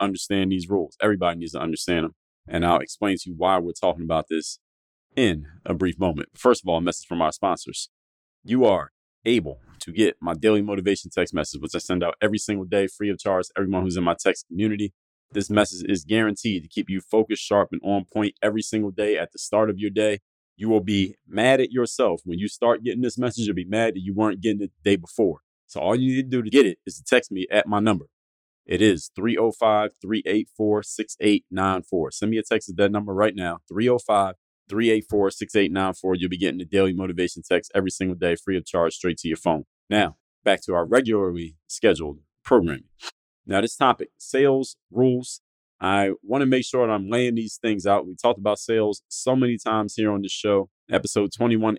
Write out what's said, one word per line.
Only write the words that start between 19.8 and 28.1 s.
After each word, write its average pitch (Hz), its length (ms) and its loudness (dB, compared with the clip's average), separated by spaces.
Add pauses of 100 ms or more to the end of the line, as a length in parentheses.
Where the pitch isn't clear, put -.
day. 107 280 0 (380)
You 107 120 -4
will 110 120 4
be 98 340 0 (140)
mad 127 320 2
at 131 100 0
yourself. 117 540 0
When 87 160 -6
you 107 80 -4
start - 340 2
getting 117 200 -2
this 120 140 -2
message, 120 300 -2
you'll 104 80 -2
be 87 100 -4
mad 110 300 0
that 92 80 -8
you 98 120 -6
weren't 104 260 0
getting 107 220 -2
it 98 100 -8 (100)
the 101 80 2
day 101 60 6
before. 87 460 -2 (260)
So - 100 -10
all 90 160 2
you 131 220 0
need 135 60 0
to 131 140 -4
do 123 60 0
to 107 80 -6
get 123 160 8
it 90 180 -2
is 92 120 -12
to - 80 -20
text - 260 2
me 92 220 -4
at 104 160 4
my 104 100 0
number. 104 280 0 (600)